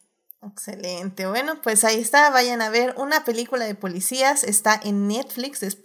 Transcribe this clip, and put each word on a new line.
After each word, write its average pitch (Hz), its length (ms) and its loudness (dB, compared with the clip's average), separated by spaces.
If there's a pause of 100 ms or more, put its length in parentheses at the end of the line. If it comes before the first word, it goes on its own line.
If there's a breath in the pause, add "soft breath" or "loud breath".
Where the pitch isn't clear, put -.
(420)
Excelente, 190 840 -10
bueno, 285 360 -4
pues 220 200 2
ahí 220 160 2
está, 285 300 6
vayan 247 320 2
a 220 80 -2
ver 240 280 2
una 302 280 0
película 233 400 -2
de 214 100 -4
policías, 254 680 0
está 214 400 2
en 202 240 -2
Netflix, 247 560 -6
es 196 220 -8